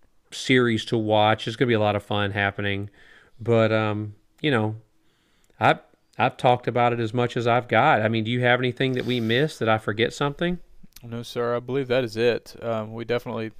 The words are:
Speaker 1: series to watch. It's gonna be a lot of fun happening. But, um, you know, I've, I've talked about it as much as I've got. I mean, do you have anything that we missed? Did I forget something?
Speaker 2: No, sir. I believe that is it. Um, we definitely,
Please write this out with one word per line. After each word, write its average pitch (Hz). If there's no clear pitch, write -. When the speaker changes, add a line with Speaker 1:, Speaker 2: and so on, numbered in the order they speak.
Speaker 1:
series 120
to 123
watch. 107
It's 113
gonna 131
be 117
a 107
lot 104
of 101
fun 104
happening. 101
But, 113
um, 107
you 151
know, 110
I've, 143
I've 120
talked 123
about 120
it 120
as 110
much 120
as 120
I've 117
got. 120
I 110
mean, 113
do 110
you 123
have 123
anything 127
that 123
we 123
missed? 120
Did 110
I 110
forget 110
something? 170
Speaker 2:
No, 117
sir. 120
I -
believe 127
that 127
is 110
it. 117
Um, 110
we 113
definitely, 113